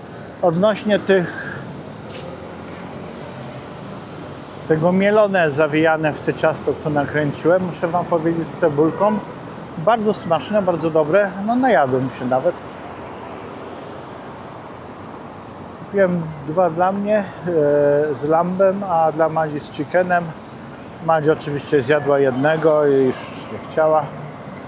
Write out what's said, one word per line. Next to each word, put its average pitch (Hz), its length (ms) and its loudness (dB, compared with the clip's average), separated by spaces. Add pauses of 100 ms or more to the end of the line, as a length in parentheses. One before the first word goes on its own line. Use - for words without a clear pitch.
(420)
odnośnie 196 560 2
tych, - 640 0 (3000)
tego 160 240 4
mielone, 196 580 4
zawijane 156 640 4
w 127 80 -10
te 156 140 -2
ciasto, 151 400 0
co - 160 -4
nakręciłem, 151 760 2
muszę 170 220 -4
wam 170 160 0
powiedzieć, 165 440 0
z - 100 -6
cebulką. 160 600 2 (600)
Bardzo 208 340 2
smaczne, 196 500 0
bardzo 165 280 0
dobre. 160 400 4 (160)
No, 233 100 2
najadłem 139 640 4
się 127 60 -6
nawet. 127 300 2 (3250)
Kupiłem 180 440 2 (260)
dwa 170 220 2
dla 180 220 0
mnie, 202 260 0
e, 202 60 -2 (880)
z 127 140 -6
lambem, 185 600 2
a 160 240 2
dla 160 160 2
Madzi 156 320 -2
z - 100 -12
chickenem. 175 540 0 (840)
Madzi 160 240 4
oczywiście 147 500 0
zjadła 139 380 4
jednego 151 680 4
i 143 60 6
już 131 240 4 (360)
nie 160 60 -8 (120)
chciała, 156 320 4 (640)